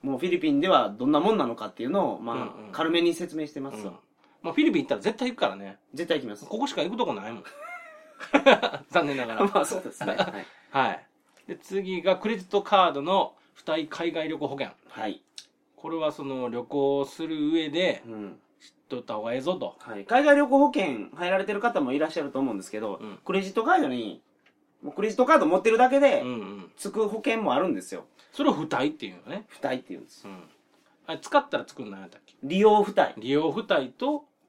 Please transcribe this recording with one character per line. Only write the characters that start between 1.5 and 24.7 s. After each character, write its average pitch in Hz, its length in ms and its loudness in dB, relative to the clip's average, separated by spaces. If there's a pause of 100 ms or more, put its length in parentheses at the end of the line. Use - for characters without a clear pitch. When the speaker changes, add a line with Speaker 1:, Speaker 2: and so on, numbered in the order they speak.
Speaker 1:
か 110 100 -10
っ 98 80 -12
て - 80 -10
い 117 40 -4
う 135 40 -4
の 160 240 0
を、 - 60 -12
ま 117 120 -8
あ、 117 40 -6
Speaker 2:
う - 20 -6
ん - 20 -6 (260)
う - 40 -18
ん。 - 20 -18
Speaker 1:
軽 160 180 -2
め 170 120 2
に 170 100 4
説 160 240 -8
明 156 100 -6
し 147 60 -16
て 143 80 -10
ま 135 120 -8
す 107 120 -12
わ。 92 80 -10
Speaker 2:
う - 20 -16
ん。 - 40 -20 (440)
ま 170 80 -6
あ - 40 -8
フ 294 60 2
ィ 311 40 6
リ 302 80 4
ピ 165 80 4
ン - 20 -2
行 - 40 -4
っ - 20 -18
た - 60 0
ら - 60 -6
絶 220 180 -2
対 254 120 -2
行 240 60 -10
く - 40 -6
か 120 80 2
ら 95 80 -4
ね。 98 220 -14 (140)
Speaker 1:
絶 160 160 -8
対 160 100 0
行 127 80 -8
き - 20 -10
ま 104 80 -12
す。 - 100 -20
Speaker 2:
こ 214 120 -8
こ 269 80 -2
し - 80 -6
か 165 80 -2
行 180 80 -4
く 226 60 -8
と 226 80 0
こ 147 100 -4
な 101 140 -10
い 117 40 -10
も 117 80 -14
ん。 - 40 -20 (880)
<laughs> - 580 4
残 165 160 2
念 139 100 -2
な 123 100 -4
が 113 80 -8
ら。 104 100 2
Speaker 1:
<laughs> - 20 2
ま - 140 2
あ 147 40 2
そ 143 140 -4
う - 40 -6
で - 100 -10
す - 120 -8
ね。 - 120 -2
は - 80 2
い。 - 220 -8 (240)
Speaker 2:
は 127 220 2
い。 - 140 -10 (400)
で、 175 100 -8
次 190 460 -6
が 185 140 2
ク 214 120 -4
レ 226 100 -2
ジ 185 60 -12
ッ - 40 -20
ト 202 140 2
カ 185 260 6
ー 151 40 0
ド 139 100 -4
の 185 320 0 (220)
付 - 160 -8
帯 156 160 -2
海 170 240 -4
外 160 160 -4
旅 156 100 -6
行 143 100 -4
保 139 100 -6
険。 120 120 -6 (180)
Speaker 1:
は 110 200 -8
い。 - 140 -10 (540)
Speaker 2:
こ 160 140 -12
れ 160 60 -4
は 156 160 0
そ 147 120 -10
の 131 240 -4
旅 120 160 -6
行 139 400 2
す 160 220 -10
る 156 240 -2
上 160 180 2
で、 156 380 0
Speaker 1:
う 117 40 -14
ん。 104 280 -12 (220)
Speaker 2:
知 - 80 -20
っ - 40 -20 (160)
と 123 120 -8
っ - 20 -18
た - 120 -8
方 107 80 -6
が 117 120 -4
え 131 40 -2
え - 20 -4
ぞ 156 140 -2
と。 - 240 -8
Speaker 1:
は 110 200 -12
い。 202 80 -12
海 262 180 4
外 285 120 8
旅 285 100 6
行 262 120 6
保 277 140 8
険 127 420 -2
入 175 160 -2
ら 190 80 2
れ - 60 0
て 208 80 -4
る 202 80 -2
方 233 200 2
も 127 120 0
い 143 60 0
ら 156 100 2
っ - 20 -4
し 175 80 -4
ゃ 156 40 -2
る 143 80 -6
と 135 80 -4
思 135 140 0
う - 20 -4
ん - 20 -4
で 95 60 -6
す - 80 -14
け 107 100 -6
ど、 104 160 -6
Speaker 2:
う - 80 -14
ん。 101 200 -14
Speaker 1:
ク 196 80 -4
レ 190 100 2
ジ 190 80 -8
ッ - 20 -16
ト 226 120 0
カ 302 80 4
ー 370 100 4
ド 151 60 0
に、 117 340 -6 (600)